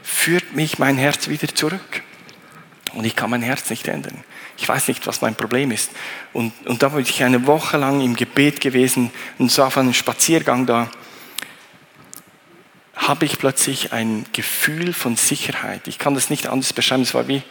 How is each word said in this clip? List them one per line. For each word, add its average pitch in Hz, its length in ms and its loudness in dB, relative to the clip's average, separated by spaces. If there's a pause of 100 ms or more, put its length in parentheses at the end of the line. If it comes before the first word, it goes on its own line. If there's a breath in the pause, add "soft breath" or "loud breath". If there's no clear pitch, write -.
führt - 540 0
mich 151 240 -2
mein 135 180 4
Herz 143 300 0
wieder 151 260 -4
zurück. - 500 -4 (920)
Und 110 100 -6
ich 113 140 -2
kann 110 120 -2
mein 120 120 0
Herz 127 280 -4
nicht - 200 -6
ändern. - 340 -8 (340 loud breath)
Ich - 120 -4
weiß 131 180 2
nicht, - 180 -4
was - 140 -4
mein 113 160 0
Problem 120 360 0
ist.“ - 200 -2 (400 loud breath)
Und, 113 220 -4 (120)
und 120 180 0
da 139 100 2
war 151 60 0
ich 123 220 -2
eine 127 260 6
Woche 156 280 4
lang 139 240 2
im 123 160 2
Gebet 143 460 2
gewesen 127 500 2 (280 loud breath)
und 123 120 4
so 143 120 6
auf 135 140 2
einem 127 160 4
Spaziergang 131 720 2
da 117 240 2 (2000 loud breath)
habe 151 300 0
ich - 140 -4
plötzlich - 520 0
ein 113 420 -2
Gefühl 156 600 -2
von 120 220 -2
Sicherheit. - 720 -2
Ich - 100 -10
kann 139 160 0
das 135 160 0
nicht - 180 -2
anders 131 260 -2
beschreiben. 131 280 2
Es 123 140 0
war 123 120 2
wie 135 240 -2